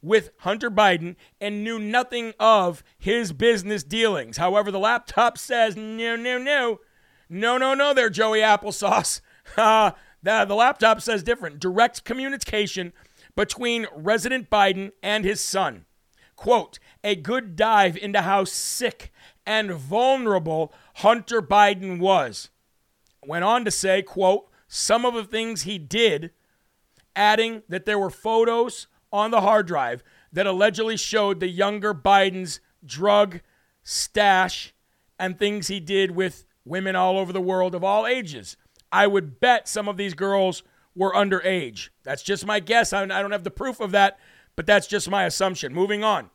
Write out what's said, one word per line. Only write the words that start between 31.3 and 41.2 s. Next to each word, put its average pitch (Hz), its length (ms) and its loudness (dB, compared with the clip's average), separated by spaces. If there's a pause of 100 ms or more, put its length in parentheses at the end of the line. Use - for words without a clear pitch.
the 180 100 -4
younger 202 440 -2
Biden's 185 680 2 (240)
drug 185 560 2 (420)
stash - 880 0 (460)
and 185 180 -6
things 202 300 -4
he 190 140 -8
did 190 300 0
with 180 340 -6 (180)
women 190 320 -6
all 185 220 2
over 185 160 -4
the 190 80 -4
world 185 340 0
of 175 80 -6
all 214 240 0
ages. 175 480 -6 (340)
I 196 180 4
would 185 320 -2
bet 247 280 2
some 208 220 -6
of 196 80 -6
these 196 160 -4
girls 190 500 0 (320)
were 185 180 0
underage. 185 760 -2 (140)